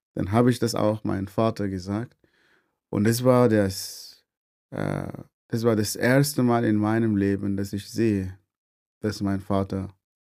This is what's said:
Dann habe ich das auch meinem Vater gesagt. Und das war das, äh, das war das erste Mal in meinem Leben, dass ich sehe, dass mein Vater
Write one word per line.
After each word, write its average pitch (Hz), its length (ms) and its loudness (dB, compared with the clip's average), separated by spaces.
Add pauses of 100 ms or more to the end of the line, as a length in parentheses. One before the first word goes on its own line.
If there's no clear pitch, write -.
(160)
Dann 95 180 -4
habe 120 180 4
ich 120 80 0
das 117 160 -2
auch 107 300 -2
meinem 98 240 -4
Vater 110 400 -2
gesagt. 98 480 -8 (720)
Und 104 140 0
das 117 200 2
war 123 240 6
das, - 760 -2 (460)
äh, 50 420 -6 (360)
das 117 160 -2
war 117 120 4
das 110 200 -2
erste 139 460 2
Mal 120 220 2
in 107 120 2
meinem 110 400 0
Leben, 98 400 0
dass 101 160 -6
ich 101 180 -8
sehe, 98 480 -2 (640)
dass 104 220 -6
mein 98 180 -2
Vater 98 540 -4 (260)